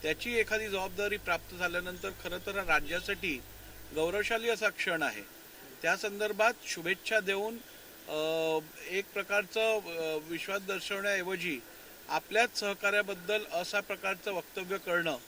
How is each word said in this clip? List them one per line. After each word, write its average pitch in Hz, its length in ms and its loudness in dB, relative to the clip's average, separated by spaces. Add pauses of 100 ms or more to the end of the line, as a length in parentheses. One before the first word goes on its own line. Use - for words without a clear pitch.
त्याची 160 340 0
एखादी 214 300 4
जबाबदारी 196 500 0
प्राप्त 175 380 0
झाल्यानंतर 180 540 -2 (140)
खरं 180 220 -4
तर 202 120 -2
हा 180 160 4
राज्यासाठी 160 680 0 (540)
गौरवशाली 208 540 2
असा 214 200 4
क्षण 170 320 0
आहे. 110 200 0 (600)
त्या 170 160 4
संदर्भात 208 560 2 (140)
शुभेच्छा 180 520 2
देऊन, 202 380 0 (520)
अ, 160 500 2 (300)
एक 196 240 0
प्रकारचं, 208 680 2
अ, 165 440 -2
विश्वास 170 380 -2
दर्शवण्याऐवजी 190 1000 0 (500)
आपल्याच 208 500 4
सहकार्याबद्दल 202 920 2
अशा 180 280 0
प्रकारचं 196 520 -4
वक्तव्य 185 460 -4
करणं 165 400 2 (100)